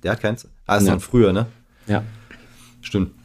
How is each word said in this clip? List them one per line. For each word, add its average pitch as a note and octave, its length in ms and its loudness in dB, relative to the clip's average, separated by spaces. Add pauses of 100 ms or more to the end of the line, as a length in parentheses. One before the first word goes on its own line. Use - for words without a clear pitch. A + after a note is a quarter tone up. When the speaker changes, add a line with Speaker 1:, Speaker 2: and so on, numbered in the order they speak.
Speaker 1:
Der F2+ 100 -2
hat A#2 80 -4
keins? G#2+ 280 -6 (180)
Ah, G2+ 120 0
ist G2+ 80 4
Speaker 2:
Ja. F#2 60 4
Speaker 1:
von F#2+ 80 -2
früher, A2 320 4
ne? G#2+ 140 0 (400)
Speaker 2:
Ja. G#2 160 -2 (800)
Speaker 1:
Stimmt. F#2 320 -4 (120)